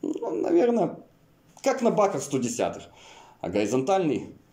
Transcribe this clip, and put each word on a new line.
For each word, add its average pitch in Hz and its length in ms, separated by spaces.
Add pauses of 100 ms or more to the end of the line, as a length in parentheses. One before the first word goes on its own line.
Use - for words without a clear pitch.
Ну, - 400
наверное, 214 580 (640)
как 262 180
на 226 100
баках 180 300
сто - 160
десятых. 110 460 (560)
А - 100
горизонтальный. 127 880 (180)